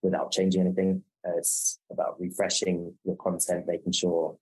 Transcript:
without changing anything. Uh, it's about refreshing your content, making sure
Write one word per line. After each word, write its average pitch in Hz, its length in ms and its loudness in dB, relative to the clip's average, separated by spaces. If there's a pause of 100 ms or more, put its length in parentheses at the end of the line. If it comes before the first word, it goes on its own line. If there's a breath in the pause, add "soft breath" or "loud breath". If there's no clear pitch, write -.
without 90 300 0
changing 95 300 4
anything. 95 420 2 (220)
Uh, 87 100 -2
it's - 420 -2 (120)
about - 280 -4
refreshing 90 760 -2 (100)
your 92 120 -2
content, 87 500 -2
making 85 260 -2
sure 82 500 0